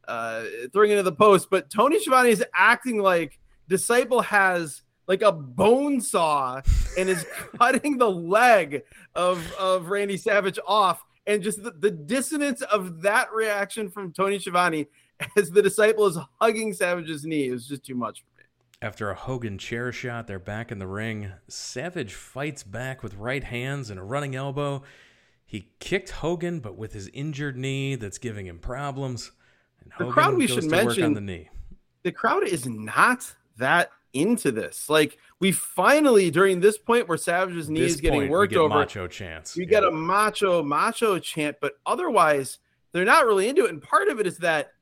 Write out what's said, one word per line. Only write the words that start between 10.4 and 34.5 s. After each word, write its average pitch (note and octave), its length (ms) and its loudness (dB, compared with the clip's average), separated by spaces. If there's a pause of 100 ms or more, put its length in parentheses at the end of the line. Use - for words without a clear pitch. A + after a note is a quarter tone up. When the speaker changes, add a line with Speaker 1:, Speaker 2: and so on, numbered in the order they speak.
Speaker 1:
off. F#3+ 380 2 (260)
And G#3 140 0
just G3+ 220 -4
the, A#3 80 -10
the E3 180 0
dissonance C4 720 -4
of F#3 400 -2
that G#3 320 0
reaction G#3 560 -4
from F#3 220 -12
Tony G3 260 -2
Schiavone F3 480 0 (500)
as G3 140 2
the F#3 100 6
Disciple G#3 460 2
is E3+ 100 0 (240)
hugging A3 320 0
Savage's E3+ 520 -4
knee D3+ 240 -2
is B2 180 -8
just C#3 180 -12
too C3 120 -10
much A2+ 240 -6
for - 60 -20 (140)
me. - 40 -20 (360)
Speaker 2:
After G#2 300 -8
a F#2+ 60 -6
Hogan A2+ 420 -8
chair A#2+ 320 -6
shot, A#2+ 380 -10
they're G2 100 -10
back G#2 320 -10
in A2 80 -10
the F#2+ 80 -10
ring. G#2 460 -8 (160)
Savage D3 680 -10
fights C#3+ 480 -10
back B2 400 -10
with G2 120 -12
right B2 280 -6
hands B2 480 -8
and F#2+ 80 -12
a F#2 60 -12
running C3+ 320 -6
elbow. C#3 480 -6 (600)
He - 360 -14
kicked F#3+ 300 -6
Hogan, E3+ 500 -6
but G#2 160 -14
with G#2+ 160 -12
his G2 160 -12
injured C#3+ 480 -8
knee C3+ 400 -4
that's G#2 220 -10
giving G#2 280 -10
him E2+ 140 -16
problems. C3 720 -8 (500)
And - 80 -20
Speaker 1:
The - 140 -20
Speaker 2:
Hogan B2 80 -4
Speaker 1:
crowd, F4 240 4
we C#4+ 100 2
Speaker 2:
goes B2 80 0
Speaker 1:
should D#3 160 -2
Speaker 2:
to D#3+ 60 2
work F3+ 60 4
on A3+ 40 2
Speaker 1:
mention, F#3+ 280 0
Speaker 2:
the G#2 80 -4
knee. F#2 280 -10 (540)
Speaker 1:
the F3 80 -4
crowd D4+ 320 0
is D#3+ 220 -4
not B2+ 680 0 (220)
that C#3 340 2 (220)
into E3 380 2